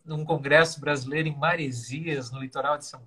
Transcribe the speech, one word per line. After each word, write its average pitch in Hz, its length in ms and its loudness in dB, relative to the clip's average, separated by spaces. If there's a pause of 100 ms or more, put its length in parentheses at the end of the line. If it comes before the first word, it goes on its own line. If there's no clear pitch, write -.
num 156 220 -6
congresso 151 540 4
brasileiro 143 480 0
em 147 80 -4
Maresias, 139 960 -4
no 135 80 -10
litoral 139 380 -2
de 147 80 -12
São 131 220 -16